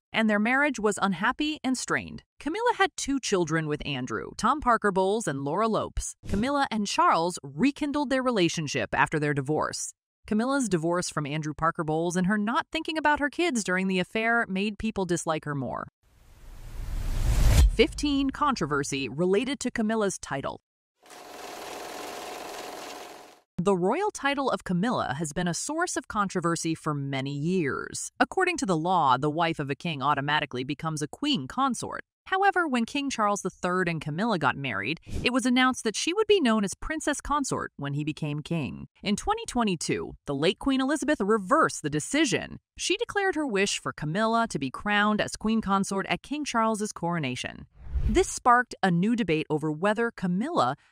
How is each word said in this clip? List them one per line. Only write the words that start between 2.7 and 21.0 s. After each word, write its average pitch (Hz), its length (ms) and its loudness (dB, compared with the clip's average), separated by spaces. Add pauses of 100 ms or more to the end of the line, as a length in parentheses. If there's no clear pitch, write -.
had 392 200 4
two 277 220 -2
children 160 460 0
with 147 200 -2
Andrew, 123 520 -6
Tom 233 220 2
Parker 226 320 2
Bowles 190 340 2
and 139 180 -2
Laura 185 260 0
Lopes. - 480 -2 (100)
Camilla 269 420 0
and 214 160 -2
Charles 190 560 2
rekindled 262 680 0
their 262 120 2
relationship 170 720 2
after 143 260 2
their 147 140 0
divorce. 139 600 -4 (340)
Camilla's 247 400 2
divorce 170 400 0
from 147 200 -4
Andrew 151 260 -4
Parker 165 300 0
Bowles 165 320 0
and 185 100 2
her 208 100 2
not 226 360 0
thinking 320 260 -4
about 294 220 2
her 277 100 0
kids 277 340 0
during 185 240 0
the 190 120 0
affair 226 500 0
made 196 300 -2
people 214 260 -2
dislike 160 400 -2
her 147 80 -4
more. 123 320 -6 (1900)
Fifteen, 277 560 2
controversy 151 760 0
related 196 520 0
to 247 100 -2
Camilla's 214 480 0
title. - 440 -8 (3000)